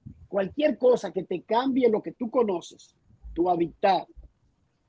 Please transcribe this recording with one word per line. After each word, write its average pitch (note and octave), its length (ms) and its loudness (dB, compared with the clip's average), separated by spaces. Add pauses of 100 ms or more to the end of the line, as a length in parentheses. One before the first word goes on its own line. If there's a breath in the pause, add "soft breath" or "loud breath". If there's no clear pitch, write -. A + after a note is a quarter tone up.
(260)
cualquier G#3 520 -2
cosa A#3+ 340 2
que F3+ 120 -6
te F3+ 180 -6
cambie B3 460 2
lo G#3+ 140 0
que D#3+ 100 -10
tú A#3 180 -8
conoces, G#3 640 -2 (400)
tu F3 140 0
hábitat, F3 600 0 (800)